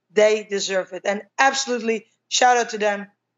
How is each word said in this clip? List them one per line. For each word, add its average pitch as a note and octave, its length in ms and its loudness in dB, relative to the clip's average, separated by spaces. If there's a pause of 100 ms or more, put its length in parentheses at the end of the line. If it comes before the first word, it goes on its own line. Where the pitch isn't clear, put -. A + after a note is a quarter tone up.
(120)
they G#3+ 320 4
deserve G3 480 -6
it. F3 140 -12
And G3+ 160 -4 (160)
absolutely A#3+ 680 -2 (200)
shout B3 300 4
out A#3 140 -2
to A3 60 -8
them. G3+ 300 -4 (300)